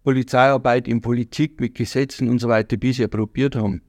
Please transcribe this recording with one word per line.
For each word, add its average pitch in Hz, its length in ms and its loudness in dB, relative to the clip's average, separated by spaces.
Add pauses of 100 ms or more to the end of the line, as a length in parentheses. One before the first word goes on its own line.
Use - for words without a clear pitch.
Polizeiarbeit, 131 880 2
in 117 120 0
Politik, 120 600 -2
mit 120 140 -4
Gesetzen 127 540 -2
und 120 120 2
so 120 80 -2
weiter 110 280 2
bisher 123 320 0
probiert 127 480 -2
haben 101 320 -2